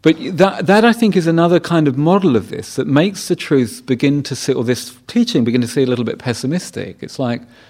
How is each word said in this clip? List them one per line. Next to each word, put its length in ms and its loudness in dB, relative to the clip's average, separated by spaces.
But 320 0
that, 300 2
that, 180 4
I 80 6
think, 240 2
is 100 2
another 320 4
kind 300 0
of 80 0
model 400 4
of 140 -4
this 260 -12
that 100 -2
makes 420 0
the 60 0
truth 520 -2
begin 380 0
to 120 -8
see, 160 -2
or 100 -2
this 440 -4
teaching 380 0
begin 180 0
to 40 -4
see 160 -2
a 40 0
little 180 -2
bit 140 -6
pessimistic. 840 -6
It's 180 -14
like, 220 -4